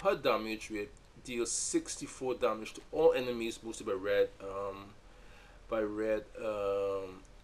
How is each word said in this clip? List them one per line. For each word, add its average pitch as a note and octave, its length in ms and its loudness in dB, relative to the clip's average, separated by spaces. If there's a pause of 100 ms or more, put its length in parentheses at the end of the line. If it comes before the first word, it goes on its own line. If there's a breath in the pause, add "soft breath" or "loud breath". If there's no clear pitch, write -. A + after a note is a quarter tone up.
her F#3+ 140 4
damage, A2 540 0
with G#2 180 -4 (360)
deal A#2+ 200 -2
sixty-four - 920 -2
damage A2 400 0
to - 60 -10 (100)
all D#3 220 8
enemies A#2+ 460 0
boosted A2 280 -8
by G#2 60 0
red, G2+ 380 4 (100)
um, G2 540 -8 (720 loud breath)
by A2+ 120 0
red, G#2+ 440 0 (180)
um, G2 800 0 (220)